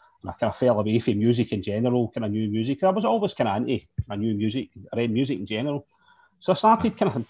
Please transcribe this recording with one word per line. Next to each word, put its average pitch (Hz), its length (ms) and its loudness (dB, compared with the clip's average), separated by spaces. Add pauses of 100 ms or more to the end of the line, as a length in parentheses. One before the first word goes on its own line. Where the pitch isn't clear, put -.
(220)
and - 80 -10
I - 80 -8
kinda 110 140 0
fell 117 300 2
away 110 180 2
from 110 200 0
music 117 340 2
in 98 100 -4
general, 117 460 0
kinda 113 180 -6
new 107 240 -2
music. 113 320 -2
I 190 60 4
was 196 160 0
always 220 280 0
kinda 107 220 0
into 120 240 -2 (300)
kinda 104 80 -6
new 107 180 0
music, 110 360 -2 (200)
I 110 60 -4
read 117 140 0
music 123 280 -2
in 104 60 -8
general. 127 420 -4 (540)
So - 100 0
I 185 40 2
started 220 420 4
kinda 131 320 0